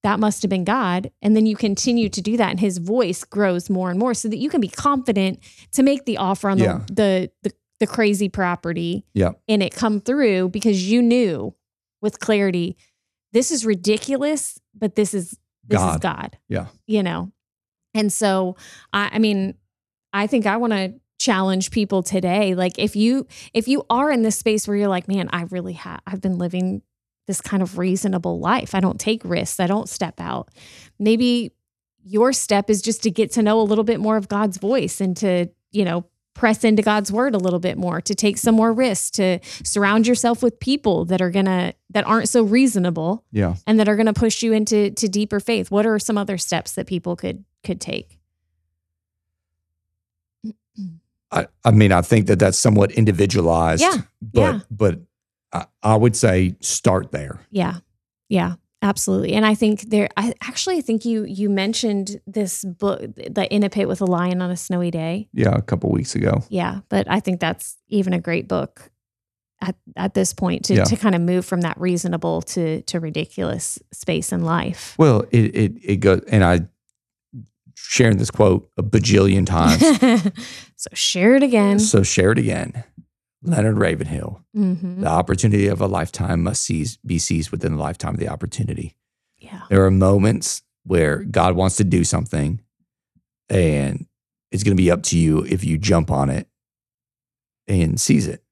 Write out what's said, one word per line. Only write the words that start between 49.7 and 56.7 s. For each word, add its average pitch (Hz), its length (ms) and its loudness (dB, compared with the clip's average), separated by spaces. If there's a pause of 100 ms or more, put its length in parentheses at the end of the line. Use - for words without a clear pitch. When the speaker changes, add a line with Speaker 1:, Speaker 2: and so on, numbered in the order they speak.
Speaker 1:
<clears throat> 220 80 -10 (800)
Speaker 2:
I, - 160 -4 (180)
I 117 60 6
mean, 107 200 6
I 87 100 6
think 101 260 2
that 98 120 4
that's 95 180 4
somewhat 104 340 4
individualized, 82 880 2
Speaker 1:
Yeah, 349 160 2 (240)
Speaker 2:
but, 110 200 -2
Speaker 1:
yeah. 98 180 2 (120)
Speaker 2:
but 98 280 0 (520)
I, 82 140 -6 (180)
I 110 120 4
would 110 200 4
say 92 460 2
start - 500 -2